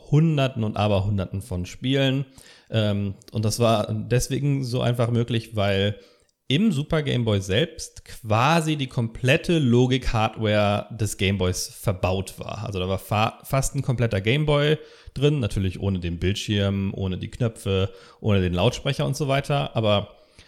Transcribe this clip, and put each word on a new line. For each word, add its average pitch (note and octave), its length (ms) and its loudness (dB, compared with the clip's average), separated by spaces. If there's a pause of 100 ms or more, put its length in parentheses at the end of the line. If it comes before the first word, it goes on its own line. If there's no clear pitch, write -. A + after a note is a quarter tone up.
(100)
Hunderten C#3+ 540 2
und G#2+ 120 -4
Aberhunderten G2 640 0
von F2+ 240 -6
Spielen. C3+ 580 0 (460)
Ähm, G2+ 460 0 (160)
und G#2+ 120 -2
das G#2+ 140 0
war A2 340 2
deswegen B2+ 720 0
so B2 160 -4
einfach A#2+ 300 0
möglich, A#2 460 -2
weil G2+ 420 2 (500)
im F#3+ 220 4
Super D3+ 320 0
Game B2+ 220 0
Boy G#2 160 2
selbst F#2+ 640 -4
quasi D3+ 720 0
die C#3 120 -2
komplette C3 720 0
Logik-Hardware A2 1300 2
des A2 240 -4
Game G2 220 2
Boys F#2 300 -2
verbaut F#2+ 680 -4
war. - 280 -10
Also G2 120 -6
da F2+ 100 -2
war F#2+ 100 0
fa-, A2 440 -2
fast - 320 -2
ein C3+ 80 -2
kompletter A#2 380 0
Game B2 240 2
Boy D3 320 2 (380)
drin, D3 260 2
natürlich G2 400 -2
ohne G2 180 0
den E2+ 200 -4
Bildschirm, G2 760 0
ohne F#2+ 220 -4
die G2 140 -8
Knöpfe, G2 640 -2 (280)
ohne G2+ 220 2
den F2+ 100 2
Lautsprecher B2 540 0
und C#3 100 -2
so D3 120 -2
weiter. C#3 460 -2
Aber G#2+ 440 0 (300)